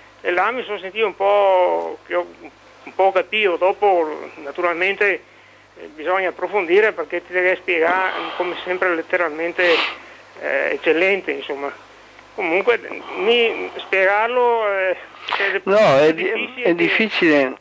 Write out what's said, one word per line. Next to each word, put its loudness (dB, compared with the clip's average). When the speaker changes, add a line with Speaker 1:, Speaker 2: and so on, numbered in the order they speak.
Speaker 1:
e -4
là 0
mi -6
sono -8
sentito -4
un -4
po', 2
che -8
ho -2
un -18
po' 2
capito, 0
dopo 0
naturalmente, -2
eh, -18
bisogna -2
approfondire 2
perché -6
ti -20
devi 2
spiegare, 0
come -4
sempre, 0
letteralmente, -2
eh, -2
eccellente, 0
insomma. -8
Comunque, 0
mi, 0
spiegarlo, 0
eh, -2
cioè, -2
Speaker 2:
No, 2
è 6
di-, -2
Speaker 1:
difficile -4
Speaker 2:
è -
Speaker 1:
che 4
Speaker 2:
difficile, 2